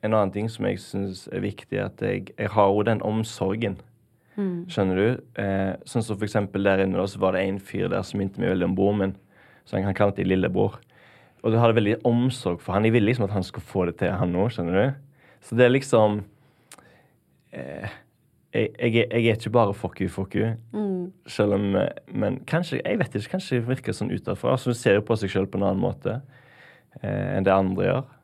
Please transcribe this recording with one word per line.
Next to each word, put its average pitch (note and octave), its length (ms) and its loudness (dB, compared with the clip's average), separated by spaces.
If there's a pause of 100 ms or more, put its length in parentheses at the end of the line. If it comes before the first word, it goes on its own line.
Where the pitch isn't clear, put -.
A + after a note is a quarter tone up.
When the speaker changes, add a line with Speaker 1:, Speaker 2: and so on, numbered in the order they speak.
Speaker 1:
en G#2+ 120 0
annen G2+ 180 2
ting G#2 160 -4
som A2 160 -6
jeg G2 140 0
synes G2 520 -8
er F#2+ 100 -4
viktig, G2+ 380 -6
at G2 220 -6
jeg, G2+ 380 -4
jeg G#2+ 100 -4
har G2+ 240 4
jo G#2 100 2
den G#2+ 200 0
omsorgen. A2 720 -2 (600)
Speaker 2:
Mm. F3+ 320 -4
Speaker 1:
Skjønner F#2+ 300 0
du? A2+ 240 2 (160)
Eh, G2 380 -2 (100)
sånn - 180 -2
som G#2+ 140 -4
for G#2 80 -4
eksempel G2+ 400 -2
der G2 160 4
inne F#2+ 160 2
da, F#2 80 0
så G2 160 -8
var F#2+ 120 4
det F#2 120 0
en F#2+ 160 -2
fyr G2 300 -6
der F#2+ 120 -2
som - 160 -8
minte G2 220 -4
meg F#2 80 0
veldig F#2 160 0
om F#2 100 0
broren G2+ 240 2
min. G2 140 0 (540)
Så - 100 -6
han, G2 80 0
han G2 100 0
kalte G2 280 2
det F#2 80 0
lillebror. F#2 480 0 (640)
Og A2+ 80 2
jeg A2+ 80 4
hadde A#2 160 6
veldig A#2 280 2
omsorg A#2+ 580 0
for F#2 100 -6
han. G#2 120 2
Jeg A2+ 100 4
ville G#2+ 180 4
liksom A#2 160 0
at - 80 -4
han F#2+ 80 0
skulle - 220 -12
få F#2 240 0
det - 80 -10
til, F2+ 120 0
han F#2 220 0
også, G2+ 320 0
skjønner E2+ 80 -2
du? A#2 220 2 (480)
Så - 140 -6
det B2 100 8
er B2 100 6
liksom, G#2+ 460 4 (1300)
eh, C#2+ 360 -10 (680)
jeg, A2 160 2 (100)
jeg A#2 160 4
er, A2+ 100 4 (140)
jeg A#2 100 4
er G#2 80 4
ikke G#2+ 160 -6
bare G#2+ 220 4
fuck - 240 -8
you, F#2+ 80 0
fuck F#2 260 -6
you. A2 200 0 (180)
Speaker 2:
Mm. F#3+ 380 -4 (180)
Speaker 1:
Selv G#2 300 2
om, G2 180 0
eh, F#2+ 140 2 (220)
men G2+ 360 -2
kanskje, E3+ 340 -2
jeg - 160 -2
vet - 160 -2
ikke, G#2+ 220 -6
kanskje E3 240 -2
det A2+ 80 -6
virker C3 280 -4
sånn - 180 -4
utenfra. G2+ 440 -2
Så B2 140 -2
du A2+ 60 -2
ser G#2 200 4
jo G2+ 80 -2
på A2+ 140 2
seg G2 100 -4
selv G2 220 -2
på G2 80 -4
en G2 80 2
annen F#2+ 140 0
måte, F#2+ 380 -4 (840)
eh, G2 340 -4
enn G2 80 0
det F#2+ 100 6
andre F#2+ 360 2
gjør. C3 140 0 (200)